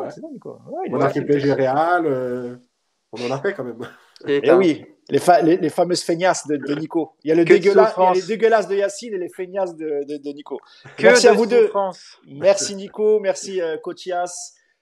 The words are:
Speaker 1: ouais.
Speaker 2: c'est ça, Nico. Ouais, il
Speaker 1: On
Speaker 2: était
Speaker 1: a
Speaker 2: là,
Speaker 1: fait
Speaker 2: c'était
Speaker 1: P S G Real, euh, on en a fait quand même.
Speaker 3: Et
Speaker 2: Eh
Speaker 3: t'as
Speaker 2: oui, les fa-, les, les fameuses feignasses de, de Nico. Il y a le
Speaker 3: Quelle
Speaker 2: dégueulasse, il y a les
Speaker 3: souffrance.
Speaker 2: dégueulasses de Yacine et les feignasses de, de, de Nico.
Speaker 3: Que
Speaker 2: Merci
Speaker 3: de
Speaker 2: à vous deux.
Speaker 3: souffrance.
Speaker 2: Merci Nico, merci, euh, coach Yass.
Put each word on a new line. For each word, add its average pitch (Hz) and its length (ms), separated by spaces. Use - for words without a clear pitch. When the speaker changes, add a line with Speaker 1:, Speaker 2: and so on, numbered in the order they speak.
Speaker 1:
ouais. - 40
Speaker 2:
c'est 196 120
ça, 320 100
Nico. 202 200
Ouais, 339 180
il - 80
Speaker 1:
On - 20
Speaker 2:
était 139 80
Speaker 1:
a 139 40
Speaker 2:
là, 143 60
Speaker 1:
fait 147 60
Speaker 2:
c'était 143 140
Speaker 1:
P 143 40
S 135 60
G 139 100
Real, 156 520
euh, 127 500
on 120 180
en - 60
a 139 40
fait 196 140
quand 139 120
même. 117 200
Speaker 3:
Et 143 120
Speaker 2:
Eh 139 40
Speaker 3:
t'as 151 140
Speaker 2:
oui, 175 300
les 139 100
fa-, 170 220
les, 170 160
les 170 120
fameuses 175 320
feignasses 170 460
de, 151 80
de 139 180
Nico. 156 520
Il 151 40
y 156 40
a - 20
le 170 80
Speaker 3:
Quelle 160 160
Speaker 2:
dégueulasse, 202 380
il - 20
y 185 60
a 180 80
les 185 80
Speaker 3:
souffrance. 170 60
Speaker 2:
dégueulasses 214 420
de 196 60
Yacine 202 380
et 190 40
les 175 100
feignasses 185 480
de, 151 320
de, 147 80
de 143 140
Nico. 143 300
Speaker 3:
Que - 80
Speaker 2:
Merci 247 220
Speaker 3:
de 233 60
Speaker 2:
à - 20
vous 214 120
deux. 220 200
Speaker 3:
souffrance. 196 600
Speaker 2:
Merci 175 500
Nico, 214 440
merci, 190 420
euh, 160 140
coach 170 300
Yass. 175 480